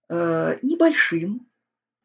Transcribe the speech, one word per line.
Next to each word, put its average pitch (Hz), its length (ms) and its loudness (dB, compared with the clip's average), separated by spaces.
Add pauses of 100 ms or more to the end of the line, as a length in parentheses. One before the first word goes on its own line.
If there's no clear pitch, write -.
э, 165 540 -2
небольшим, 254 840 0 (580)